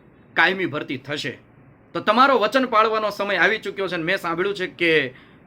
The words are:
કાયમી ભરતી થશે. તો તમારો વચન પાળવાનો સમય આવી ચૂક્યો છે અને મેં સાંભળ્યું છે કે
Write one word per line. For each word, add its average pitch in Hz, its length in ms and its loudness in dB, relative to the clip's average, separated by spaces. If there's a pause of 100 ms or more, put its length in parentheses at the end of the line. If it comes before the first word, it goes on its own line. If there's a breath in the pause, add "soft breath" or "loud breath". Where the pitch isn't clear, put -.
(340)
કાયમી 180 320 2
ભરતી 143 320 -6
થશે. 139 420 -10 (540)
તો 170 60 -4
તમારો 247 400 4
વચન 240 260 2
પાળવાનો 220 440 2
સમય 202 280 -4
આવી 190 200 2
ચૂક્યો 196 300 -6
છે 175 80 -4
અને 165 80 -4
મેં 185 140 -2
સાંભળ્યું 180 380 -4
છે 185 120 -6
કે 156 460 0 (340 loud breath)